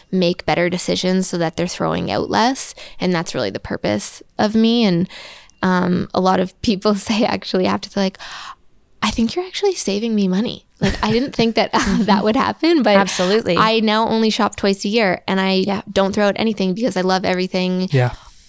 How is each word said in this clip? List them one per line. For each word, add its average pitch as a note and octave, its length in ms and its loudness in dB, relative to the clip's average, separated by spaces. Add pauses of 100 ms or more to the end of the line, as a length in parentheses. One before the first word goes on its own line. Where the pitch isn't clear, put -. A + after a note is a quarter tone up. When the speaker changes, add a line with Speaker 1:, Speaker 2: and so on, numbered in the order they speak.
(120)
Speaker 1:
make F3+ 340 0
better E3+ 240 2
decisions F3+ 560 0
so - 140 -4
that E3 160 -2
they're E3+ 100 -2
throwing E3 460 -4
out - 180 -2
less. A#3+ 460 0 (240)
And F3+ 140 0
that's D#3+ 200 -4
really A#2+ 160 -2
the - 120 -8
purpose - 600 -4 (160)
of G#3+ 160 0
me. A3+ 300 4
And, F3+ 260 2 (540)
um, F#3 500 0
a - 60 0
lot F#3 200 2
of F#3 240 -4
people G#3 320 0
<laughs> - 0 -
say G#3 280 0
actually F#3+ 440 -2
after, G3 200 -4
they're G3+ 180 -2
like, F#3+ 120 -4 (840)
"I G#3+ 80 0
think A#3 240 0
you're F4+ 100 -4
actually F#4+ 300 -2
saving A3 400 -2
me G3+ 120 2
money." F#3+ 380 -2 (140)
Like, - 240 0
I G#3+ 80 0
didn't A#3+ 240 0
think A3+ 200 2
that - 160 0
<laughs> G3+ 360 2
that G#3 160 4
would G#3+ 120 2
happen, D4+ 460 2
but G#3 160 6
Speaker 2:
Absolutely. F#3+ 600 2
Speaker 1:
I A3 220 2
now A3 300 2
only A3+ 220 2
shop - 240 0
twice G3 300 0
a - 40 -2
year G3+ 380 2
and F#3+ 120 0
I F#3+ 140 0
Speaker 2:
Yeah. G3 380 0
Speaker 1:
don't G3 240 2
throw G#3 120 2
out G3 120 2
anything G3 340 0
because A3 240 -2
I F#3 40 0
love F#3 240 2
everything, F#3 640 -2
Speaker 3:
Yeah. B2 240 0 (340)